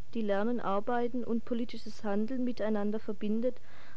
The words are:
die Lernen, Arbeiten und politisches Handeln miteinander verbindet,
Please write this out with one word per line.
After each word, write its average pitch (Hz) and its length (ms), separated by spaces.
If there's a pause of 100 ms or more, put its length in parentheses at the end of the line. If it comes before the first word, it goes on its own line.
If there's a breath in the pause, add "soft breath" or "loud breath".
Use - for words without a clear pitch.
(140)
die 233 80
Lernen, 208 380
Arbeiten 240 640
und 226 200
politisches 226 600
Handeln 220 400
miteinander 214 560
verbindet, 220 600 (360 loud breath)